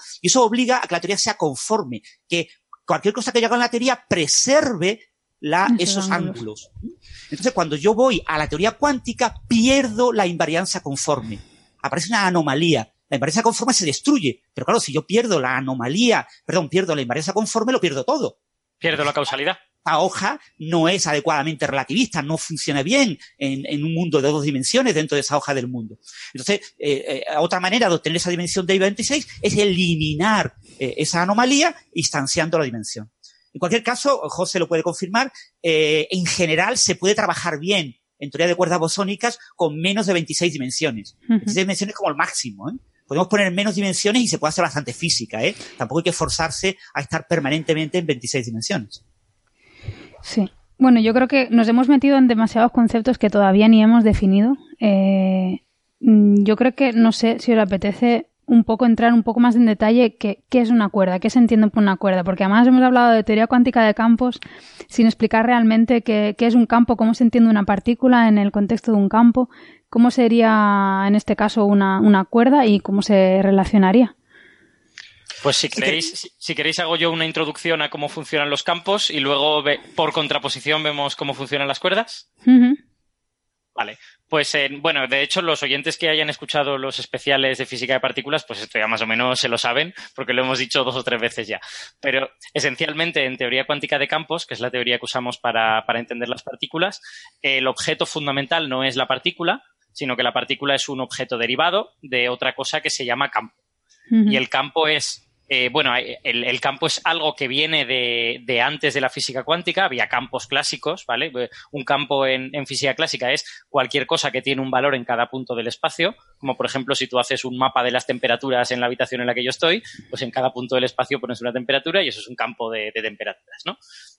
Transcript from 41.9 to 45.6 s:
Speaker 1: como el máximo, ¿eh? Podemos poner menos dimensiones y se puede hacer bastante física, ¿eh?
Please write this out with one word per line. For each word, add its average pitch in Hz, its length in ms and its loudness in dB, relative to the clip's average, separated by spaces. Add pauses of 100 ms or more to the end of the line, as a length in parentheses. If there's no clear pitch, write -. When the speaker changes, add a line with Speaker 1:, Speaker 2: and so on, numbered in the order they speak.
Speaker 1:
como 196 140 -4
el 143 80 -4
máximo, 120 520 -6
¿eh? 208 40 -8 (340)
Podemos 175 220 -2
poner 202 240 0
menos 202 220 -2
dimensiones 202 460 0
y 226 60 0
se 160 100 -2
puede 151 120 -2
hacer 175 140 -2
bastante 147 280 -4
física, 117 540 -6
¿eh? 202 100 -2 (220)